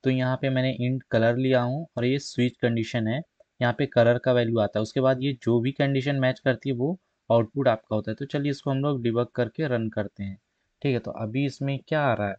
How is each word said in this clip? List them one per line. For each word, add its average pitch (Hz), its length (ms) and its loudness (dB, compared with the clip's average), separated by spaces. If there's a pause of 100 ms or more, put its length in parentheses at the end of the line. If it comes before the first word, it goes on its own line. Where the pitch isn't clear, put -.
तो 131 60 2
यहाँ 127 320 0
पे 135 80 0
मैंने 131 240 0 (100)
int 127 300 -2
color 117 240 4
लिया 131 240 2
हूँ 135 240 -4 (120)
और 120 80 -2
ये 135 140 0
स्विच 123 420 -2
कंडीशन 117 460 0
है, 127 140 -2 (380)
यहाँ 123 180 0
पे 143 80 0
कलर 120 320 4
का 127 160 0
वैल्यू 117 260 2
आता 107 200 0
है। 110 40 0
उसके 127 180 -4
बाद 131 220 2
ये 139 100 -2 (100)
जो 120 160 2
भी 127 120 0
कंडीशन 139 480 0
मैच 127 200 0
करती 135 300 -2
है 131 60 0
वो 143 220 -2 (320)
आउटपुट 117 380 2
आपका 110 280 0
होता 107 160 -2
है। 110 40 -4
तो 143 100 -10
चलिए 143 260 -2
इसको 139 200 -4
हम 135 100 0
लोग 139 220 -2
डिबग 120 320 0
करके 123 320 -2
रन 117 220 -2
करते 104 340 -8
हैं, 98 140 -8 (440)
ठीक 139 120 0
है। 117 60 0
तो - 140 -8
अभी 117 320 -4
इसमें 139 320 -4 (100)
क्या 156 160 0
आ 127 100 2
रहा 101 160 -2
है 98 80 -6